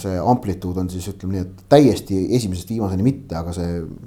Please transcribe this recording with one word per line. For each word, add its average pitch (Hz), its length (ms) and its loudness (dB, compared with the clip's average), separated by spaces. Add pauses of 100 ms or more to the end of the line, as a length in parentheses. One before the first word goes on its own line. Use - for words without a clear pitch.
see 95 160 -4
amplituud 92 640 0
on 90 80 -2
siis, 90 220 -8
ütleme 95 240 -6
nii, 101 100 -4
et - 240 -16
täiesti 107 540 6 (100)
esimesest 104 400 -2
viimaseni 98 320 0
mitte, 107 320 -2
aga 85 160 -6
see 85 300 -4 (220)